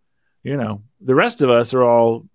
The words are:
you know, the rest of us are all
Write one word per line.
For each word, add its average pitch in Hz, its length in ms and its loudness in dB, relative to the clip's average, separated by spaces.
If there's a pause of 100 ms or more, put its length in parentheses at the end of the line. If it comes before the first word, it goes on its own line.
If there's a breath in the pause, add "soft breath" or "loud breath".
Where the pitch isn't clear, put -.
(440)
you 135 140 -8
know, 107 260 -8 (180)
the 131 140 0
rest 185 260 -2
of 135 80 4
us 120 240 2
are 127 100 0
all 117 520 2